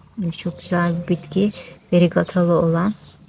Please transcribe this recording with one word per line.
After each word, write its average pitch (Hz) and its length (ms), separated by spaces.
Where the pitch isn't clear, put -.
Çok - 240
güzel 175 400
bir 175 60
bitki. 190 440
Verigatalı 175 680
olan. 170 340